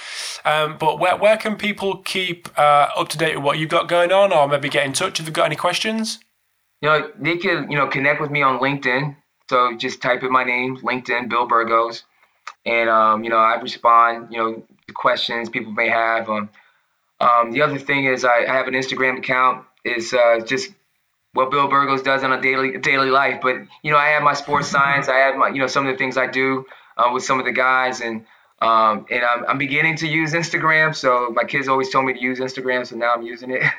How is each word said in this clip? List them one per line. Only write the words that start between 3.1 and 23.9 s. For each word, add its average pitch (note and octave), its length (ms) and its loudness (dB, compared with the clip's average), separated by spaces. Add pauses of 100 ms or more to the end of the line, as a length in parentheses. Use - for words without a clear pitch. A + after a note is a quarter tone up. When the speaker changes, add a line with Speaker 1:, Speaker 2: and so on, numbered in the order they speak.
Speaker 1:
date D#3+ 160 0
with C#3+ 80 -6
what D3 160 0
you've D#3 100 -4
got F3 180 0
going F3 240 2
on, G3 220 4
or C#3+ 140 4
maybe C#3+ 220 -2
get C#3+ 180 0
in C3+ 60 -6
touch F#3 260 -4
if D#3+ 80 -10
they've D#3 60 -10
got E3 120 2
any D3+ 100 -2
questions? A3 600 -4 (640)
Speaker 2:
You D3 80 0
know, D3+ 300 0
they E3 180 -2
can, E3+ 320 -2
you D3 80 -4
know, C#3 80 2
connect C#3+ 340 0
with D3 120 -4
me D3 100 -2
on C3 180 2
LinkedIn. C#3 560 -2 (360)
So B2 260 2
just B2 240 -6
type B2+ 220 -2
in B2+ 80 -2
my B2+ 120 4
name, B2+ 340 -2
LinkedIn, A#2+ 520 -4
Bill A#2+ 160 0
Burgos, A#2 580 0 (640)
and, A#2 240 0
um, A2 340 4
you A#2 60 -6
know, A2+ 80 2
I A2+ 240 4
respond, A#2 720 2
you A#2 60 -6
know, A2+ 240 -4 (240)
to - 60 -18
questions A#2+ 560 -2
people A2 240 -8
may A2+ 160 -2
have. A2+ 380 0
Um, G#2+ 220 -6 (680)
um, A#2+ 320 2
the C3+ 100 0
other C#3+ 160 0
thing C#3 280 -2
is B2+ 200 0
I, A#2+ 200 4
I B2+ 80 -2
have B2+ 140 0
an B2+ 60 -8
Instagram C3 460 -2
account. B2+ 460 0 (180)
It's, A2+ 280 -6
uh, A#2 320 4
just C3 280 -6 (600)
what C3 180 0
Bill C#3+ 160 0
Burgos C3+ 340 2
does C3+ 220 0
on C3 80 0
a B2+ 100 -2
daily, C3 360 0
daily C3+ 320 0
life. C3 320 2
But, B2+ 140 0 (280)
you D3+ 80 -4